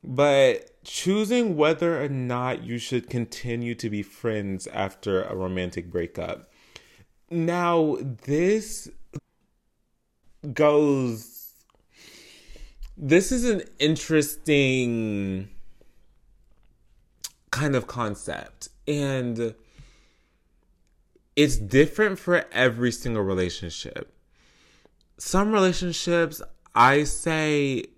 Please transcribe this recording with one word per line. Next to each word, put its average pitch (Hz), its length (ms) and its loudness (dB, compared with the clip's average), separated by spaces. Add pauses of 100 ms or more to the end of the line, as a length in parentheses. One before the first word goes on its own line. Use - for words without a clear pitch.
But 139 800 2
choosing 214 720 0
whether 156 480 2
or 147 60 -4
not 127 540 -4
you 117 140 -8
should 120 320 -4
continue 120 640 -6
to 113 140 -6
be 104 140 -4
friends 101 640 -6
after 95 560 -2
a 104 100 -6
romantic 92 560 -4
breakup. 85 640 -6 (800)
Now, 170 720 2
this 160 880 -2 (1600)
goes, 139 1000 2 (1400)
this 165 340 4
is 247 140 0
an 214 160 2 (180)
interesting 127 1700 2 (2000)
kind 143 220 0
of 127 140 0
concept. - 800 -8 (180)
And 127 680 -4 (1800)
it's 143 180 4
different 151 640 2
for 175 320 0
every 123 400 2
single 113 320 -4
relationship. 92 880 -6 (1040)
Some 202 360 2
relationships, 170 880 0 (340)
I 135 300 6
say 147 800 0 (120)